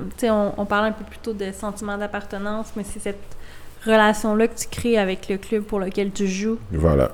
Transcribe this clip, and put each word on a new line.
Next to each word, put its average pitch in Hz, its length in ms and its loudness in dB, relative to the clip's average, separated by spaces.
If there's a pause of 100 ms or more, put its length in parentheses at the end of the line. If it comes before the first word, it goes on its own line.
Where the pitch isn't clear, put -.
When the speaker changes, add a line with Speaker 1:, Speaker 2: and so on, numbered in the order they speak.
(160)
Speaker 1:
tu 247 100 0
sais, 226 40 4
on, 208 300 2
on 202 60 0
parlait 208 220 2
un 220 40 -2
peu 214 120 -8
plus - 140 -16
tôt - 140 -6
de 196 200 -4
sentiment 202 440 -6
d'appartenance, 208 800 -4
mais 214 60 -4
c'est 196 160 -8
cette 202 180 -4 (680)
relation-là 214 640 6
que 220 100 -14
tu - 100 -6
crées 233 300 2
avec 190 300 0
le 196 100 0
club 208 240 -2
pour 208 160 -2
lequel 196 320 -2
tu 196 160 0
joues. 202 320 0 (140)
Speaker 2:
Voilà. 78 420 6